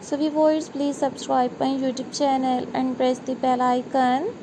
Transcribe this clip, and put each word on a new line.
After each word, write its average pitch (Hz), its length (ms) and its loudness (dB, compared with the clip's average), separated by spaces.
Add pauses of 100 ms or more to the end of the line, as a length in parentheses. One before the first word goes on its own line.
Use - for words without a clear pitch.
So 294 120 -4
viewers, 311 500 2
please 285 300 -2
subscribe 262 640 0
my 269 60 2
YouTube 262 480 -2
channel 262 580 0
and 254 240 -2
press 254 220 2
the 262 160 -4
bell 254 260 2
icon. 254 640 2 (180)